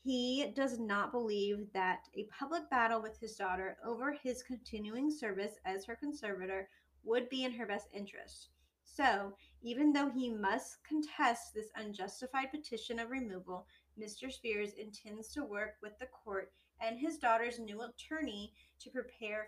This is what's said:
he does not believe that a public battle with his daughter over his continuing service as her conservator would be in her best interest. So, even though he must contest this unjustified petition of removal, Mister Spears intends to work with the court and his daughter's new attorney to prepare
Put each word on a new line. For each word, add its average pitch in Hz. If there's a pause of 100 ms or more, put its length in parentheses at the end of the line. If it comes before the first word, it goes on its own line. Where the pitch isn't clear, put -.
he 254
does 262
not 202
believe 208
that 185
a 214
public 302
battle 233
with 214
his -
daughter 190
over 240
his 254
continuing 226
service 208 (100)
as 190
her 233
conservator 190 (340)
would 233
be 262
in 254
her 233
best 202
interest. - (320)
So, 202 (280)
even 269
though 285
he 247
must 214
contest 302
this 214
unjustified 220
petition 233
of 233
removal, 185 (300)
Mister 214
Spears 208
intends 214
to 285
work 214
with 214
the 247
court - (280)
and 226
his 311
daughter's 233
new 214
attorney 247 (280)
to 247
prepare 214